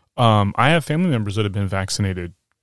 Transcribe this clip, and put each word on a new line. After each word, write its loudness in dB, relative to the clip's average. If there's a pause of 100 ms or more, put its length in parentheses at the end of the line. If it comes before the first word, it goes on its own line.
(160)
Um, 4
I 4
have 2
family -2
members -2
that -2
have -4
been -2
vaccinated. -4 (300)